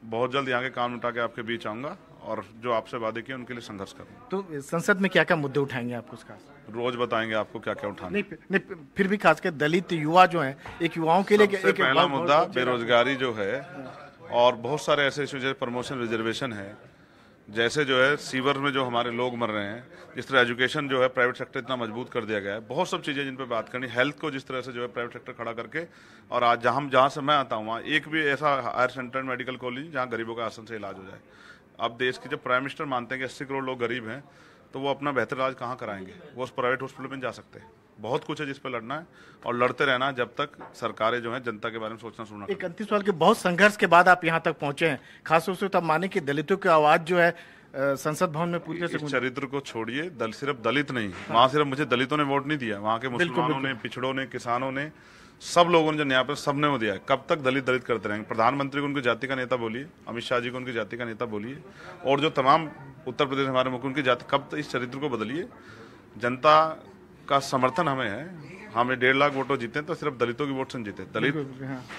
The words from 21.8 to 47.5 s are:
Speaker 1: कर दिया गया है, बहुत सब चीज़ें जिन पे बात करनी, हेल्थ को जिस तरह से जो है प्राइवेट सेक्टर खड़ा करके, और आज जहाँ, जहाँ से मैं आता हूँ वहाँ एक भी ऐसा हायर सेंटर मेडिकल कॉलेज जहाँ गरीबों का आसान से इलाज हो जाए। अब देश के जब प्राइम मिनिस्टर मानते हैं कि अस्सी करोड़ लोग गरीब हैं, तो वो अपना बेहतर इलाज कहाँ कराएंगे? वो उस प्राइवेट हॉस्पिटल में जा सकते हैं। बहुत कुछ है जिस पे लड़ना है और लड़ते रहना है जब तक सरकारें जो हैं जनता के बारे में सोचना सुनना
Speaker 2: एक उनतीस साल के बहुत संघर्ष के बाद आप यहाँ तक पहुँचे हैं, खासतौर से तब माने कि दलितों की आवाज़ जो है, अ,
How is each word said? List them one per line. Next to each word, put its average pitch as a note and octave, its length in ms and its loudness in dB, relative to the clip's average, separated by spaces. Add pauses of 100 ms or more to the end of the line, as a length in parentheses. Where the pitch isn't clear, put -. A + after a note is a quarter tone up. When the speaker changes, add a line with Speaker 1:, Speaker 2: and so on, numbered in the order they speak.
Speaker 1:
कर A#2 120 -2
दिया G#2 160 -2
गया G2 140 -6
है, A2+ 60 -8
बहुत C3 300 -4
सब E3 120 -4
चीज़ें C#3+ 220 -4
जिन C3 120 -8
पे C3+ 80 -8
बात A2+ 240 -4
करनी, B2+ 180 -6
हेल्थ B2+ 340 0
को D#3 100 -4
जिस C3+ 160 -10
तरह C3 140 -6
से B2+ 120 -10
जो A#2+ 100 -8
है B2 60 -6
प्राइवेट A#2+ 240 -8
सेक्टर B2 200 -16
खड़ा A#2 200 -8
करके, A#2 340 -8 (440)
और A#2+ 140 2
आज A#2+ 180 4
जहाँ, C3 260 2
जहाँ C3 200 6
से D3 120 -6
मैं C#3+ 140 2
आता B2+ 220 0
हूँ G#2+ 100 -6
वहाँ A2+ 140 -6
एक D3 280 -2
भी D#3 120 -2
ऐसा C#3 560 0
हायर B2 120 4
सेंटर B2+ 340 -6
मेडिकल B2+ 340 -6
कॉलेज B2+ 360 -8
जहाँ B2+ 160 -4
गरीबों A2+ 260 -6
का A#2 100 -6
आसान A2 220 -10
से A2 100 -12
इलाज G2 200 -10
हो F#2+ 60 -16
जाए। G2 180 -18 (600)
अब A#2 160 -4
देश B2+ 220 -2
के B2+ 100 -14
जब C#3+ 140 -6
प्राइम B2+ 200 2
मिनिस्टर C#3 220 -8
मानते B2 300 -4
हैं C3 60 -8
कि C3 40 -4
अस्सी C3 200 -10
करोड़ C3+ 200 -6
लोग C3 140 -6
गरीब A#2 300 -4
हैं, C3 160 -12 (480)
तो C3+ 80 -8
वो C#3 100 0
अपना C#3 220 -2
बेहतर B2+ 240 -2
इलाज C3 180 -2
कहाँ B2 220 -8
कराएंगे? G2 360 -10 (220)
वो B2+ 100 -6
उस B2+ 60 -10
प्राइवेट C3 320 -2
हॉस्पिटल C3 280 -12
में C3+ 100 -10
जा B2 100 -6
सकते - 280 -18
हैं। - 120 -20 (300)
बहुत A#2+ 240 -4
कुछ D3+ 160 -6
है D3+ 60 -4
जिस C3+ 120 -8
पे C#3 100 -10
लड़ना A#2+ 300 -6
है E3+ 80 -14 (400)
और A#2 100 -2
लड़ते B2+ 280 2
रहना C3 220 2
है C#3 80 0
जब B2 120 0
तक C#3+ 220 -4 (260)
सरकारें A2+ 480 0
जो A#2 100 -6
हैं C3 100 -6
जनता A2+ 260 -6
के A2 100 -8
बारे A2 140 -8
में A2+ 80 -14
सोचना A2+ 240 -14
सुनना G#2 260 -14
Speaker 2:
एक G3 140 -6
उनतीस F#3 240 -8
साल G#3 140 2
के G3+ 80 0
बहुत F3+ 280 8
संघर्ष F#3+ 380 6
के G3+ 100 2
बाद F3+ 220 10
आप F3+ 160 8
यहाँ E3 160 2
तक E3 120 0
पहुँचे D3 360 0
हैं, C3+ 120 0 (260)
खासतौर E3 280 2
से G3 140 -4
तब F#3 140 2
माने D#3+ 260 0
कि F#3 120 -2
दलितों D3 360 0
की F#3+ 120 0
आवाज़ D#3+ 340 8
जो F3 160 2
है, E3+ 120 6
अ, E3+ 60 -10 (400)